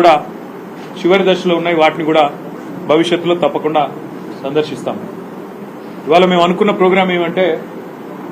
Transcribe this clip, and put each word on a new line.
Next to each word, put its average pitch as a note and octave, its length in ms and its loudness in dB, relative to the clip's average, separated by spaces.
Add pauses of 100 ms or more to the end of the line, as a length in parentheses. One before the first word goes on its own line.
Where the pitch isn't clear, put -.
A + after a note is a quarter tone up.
కూడా E3+ 160 8 (840)
చివరి F#3 300 4
దశలో F3+ 300 2
ఉన్నాయి, E3+ 240 0
వాటిని D#3 260 2
కూడా D#3 160 6 (680)
భవిష్యత్తులో E3+ 440 2 (100)
తప్పకుండా D3+ 380 0 (600)
సందర్శిస్తాం. C3+ 540 -4 (1120)
ఇవాళ E3+ 160 6 (100)
మేము F3 140 6
అనుకున్న G3 340 2
ప్రోగ్రామ్ F#3 360 4
ఏమంటే F3 300 0 (840)